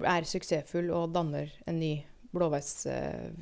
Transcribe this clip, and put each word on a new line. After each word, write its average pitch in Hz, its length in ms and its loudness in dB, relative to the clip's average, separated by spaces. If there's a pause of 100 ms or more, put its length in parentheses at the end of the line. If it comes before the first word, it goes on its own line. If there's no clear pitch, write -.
er 170 240 4
suksessfull 175 640 0
og 170 200 2
danner 151 360 0 (180)
en 165 120 0
ny 160 120 2 (420)
blåveis, 151 520 2
eh, - 420 -2 (140)